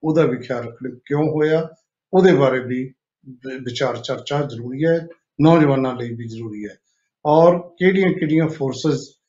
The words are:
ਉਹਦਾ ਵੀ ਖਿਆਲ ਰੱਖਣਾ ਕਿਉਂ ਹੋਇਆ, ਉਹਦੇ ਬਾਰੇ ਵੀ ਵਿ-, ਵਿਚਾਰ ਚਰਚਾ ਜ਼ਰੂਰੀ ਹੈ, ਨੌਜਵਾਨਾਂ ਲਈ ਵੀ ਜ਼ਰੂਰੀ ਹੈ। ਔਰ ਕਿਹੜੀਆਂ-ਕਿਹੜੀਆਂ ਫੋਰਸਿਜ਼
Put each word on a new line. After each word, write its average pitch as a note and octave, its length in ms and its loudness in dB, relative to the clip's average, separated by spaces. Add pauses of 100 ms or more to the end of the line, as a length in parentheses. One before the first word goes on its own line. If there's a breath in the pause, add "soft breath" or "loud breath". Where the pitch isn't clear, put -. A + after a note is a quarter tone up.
ਉਹਦਾ D#3 220 2
ਵੀ - 120 -2
ਖਿਆਲ A#2+ 260 -8
ਰੱਖਣਾ B2 420 -12
ਕਿਉਂ D3 180 -2
ਹੋਇਆ, D#3 460 0 (440)
ਉਹਦੇ F#3 200 6
ਬਾਰੇ C3+ 260 2
ਵੀ B2+ 340 -8 (360)
ਵਿ-, C3 300 -14
ਵਿਚਾਰ B2 380 -6
ਚਰਚਾ C#3+ 440 -6
ਜ਼ਰੂਰੀ C3 440 -6
ਹੈ, E3 220 0 (340)
ਨੌਜਵਾਨਾਂ C#3 540 4
ਲਈ A#2+ 180 -8
ਵੀ A#2 140 -10
ਜ਼ਰੂਰੀ A2 380 -12
ਹੈ। G2+ 100 -14 (500)
ਔਰ E3 340 6
ਕਿਹੜੀਆਂ-ਕਿਹੜੀਆਂ E3+ 880 0
ਫੋਰਸਿਜ਼ C3+ 540 -4 (280)